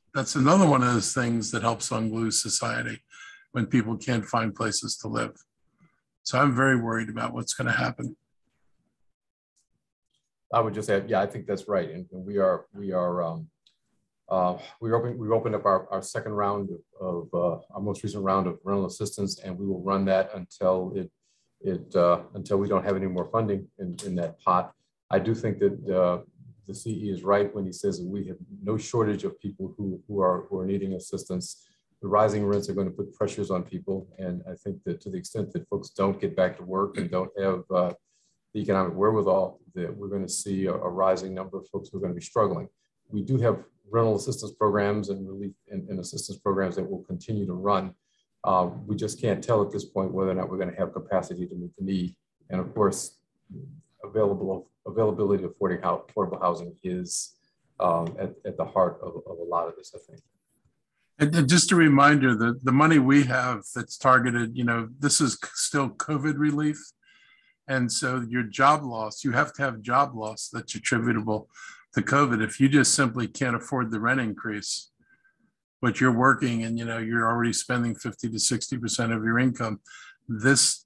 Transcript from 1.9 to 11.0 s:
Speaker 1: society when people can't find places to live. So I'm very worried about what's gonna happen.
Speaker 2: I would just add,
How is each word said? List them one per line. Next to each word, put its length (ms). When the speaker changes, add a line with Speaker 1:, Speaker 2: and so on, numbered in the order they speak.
Speaker 1:
society 720
when 140
people 320
can't 260
find 300
places 440
to 100
live. 280
So 160
I'm 180
very 240
worried 300
about 240
what's 220
gonna 160
happen. 440
Speaker 2:
I 60
would 160
just 160
add, 180